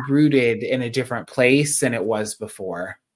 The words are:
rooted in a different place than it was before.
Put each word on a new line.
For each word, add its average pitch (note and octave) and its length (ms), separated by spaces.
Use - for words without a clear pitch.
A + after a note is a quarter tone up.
rooted C3+ 540
in B2+ 180
a A#2+ 80
different A#2 380
place C#3 540
than B2 120
it G#2 120
was G#2+ 300
before. F#2+ 640